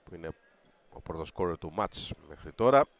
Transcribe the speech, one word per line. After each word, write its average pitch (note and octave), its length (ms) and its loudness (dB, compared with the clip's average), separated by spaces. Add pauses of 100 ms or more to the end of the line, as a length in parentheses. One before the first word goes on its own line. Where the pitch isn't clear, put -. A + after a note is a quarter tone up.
που F2 100 -18
είναι E2 160 -10 (580)
ο - 120 -20
πρώτος D#2+ 280 -8
σκόρερ F2 300 -2
του D#2 140 -10
μάτς - 400 -4 (160)
μέχρι D#2 240 -16
τώρα. C3+ 320 6 (140)